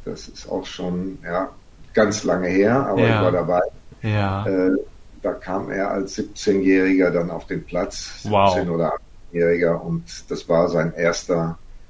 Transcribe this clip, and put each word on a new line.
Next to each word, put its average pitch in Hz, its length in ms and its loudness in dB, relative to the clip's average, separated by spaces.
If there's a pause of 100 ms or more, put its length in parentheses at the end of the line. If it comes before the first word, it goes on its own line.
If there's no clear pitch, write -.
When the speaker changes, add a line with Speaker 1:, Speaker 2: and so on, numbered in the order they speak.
Speaker 1:
Das - 220 -10
ist - 220 -18
auch 95 180 -6
schon, 92 560 -6
ja, 90 280 -4 (420)
ganz 101 320 2
lange 90 240 0
her, 107 360 4
aber 104 180 0
Speaker 2:
Ja. 113 160 6
Speaker 1:
ich 104 40 2
war 90 80 4
dabei. 87 300 2 (420)
Speaker 2:
Ja. 101 460 0
Speaker 1:
Äh, 92 240 2 (500)
da 90 120 -2
kam - 360 -6
er 98 220 -2
als 98 240 -4
siebzehnjähriger 95 960 2
dann 87 180 0
auf 82 160 -10
den 87 160 -6
Platz, - 600 -6
Speaker 2:
Wow. 98 280 4
Speaker 1:
siebzehn 90 160 0
oder 82 260 0
achtzehnjähriger, 85 840 0
und 85 220 -4 (260)
das - 200 -8
war 85 200 4
sein 82 280 0
erster, 85 600 -2 (340)